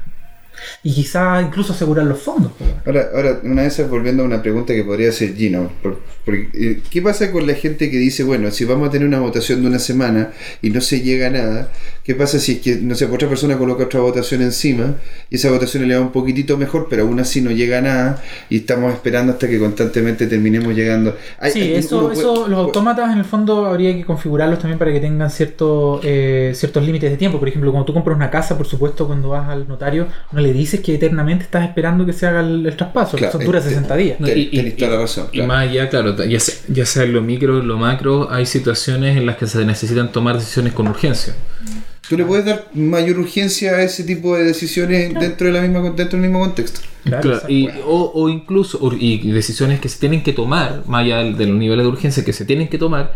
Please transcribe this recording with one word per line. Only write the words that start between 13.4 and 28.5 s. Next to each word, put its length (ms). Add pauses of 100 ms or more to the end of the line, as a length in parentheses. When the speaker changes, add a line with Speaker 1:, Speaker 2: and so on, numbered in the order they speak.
Speaker 2:
coloca 280
otra 160
votación 420
encima 540 (340)
y 60
esa 160
votación 340
le 80
va 60
un 100
poquitito 480
mejor, 320
pero 140
aún 160
así 200
no 120
llega 260
a 40
nada 400 (280)
y 60
estamos 360
esperando 420
hasta 140
que 120
constantemente 640
terminemos 480
llegando"? 420 (220)
Hay, 140
Speaker 1:
Sí, 80
Speaker 2:
hay, 140
Speaker 1:
eso, 240
Speaker 2:
uno 100
puede 100
Speaker 1:
eso, 160
los 140
Speaker 2:
puede 140
Speaker 1:
autómatas 500
en 80
el 40
fondo 420
habría 280
que 100
configurarlos 540
también 220
para 120
que 60
tengan 320
cierto, 720
eh, 540
ciertos 280
límites 280
de 40
tiempo. 220
Por 80
ejemplo, 240
cuando 160
tú 80
compras 220
una 120
casa, 300